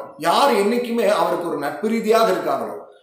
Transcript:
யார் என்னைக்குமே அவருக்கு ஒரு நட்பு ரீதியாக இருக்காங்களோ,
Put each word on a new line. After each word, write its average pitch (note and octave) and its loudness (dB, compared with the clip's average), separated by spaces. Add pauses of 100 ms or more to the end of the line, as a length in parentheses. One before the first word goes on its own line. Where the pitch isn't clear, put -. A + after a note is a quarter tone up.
(160)
யார் G#3 2
என்னைக்குமே A3+ 0
அவருக்கு E3+ 0
ஒரு D3 -4
நட்பு D3 -4
ரீதியாக A3 2
இருக்காங்களோ, C#3+ -4 (160)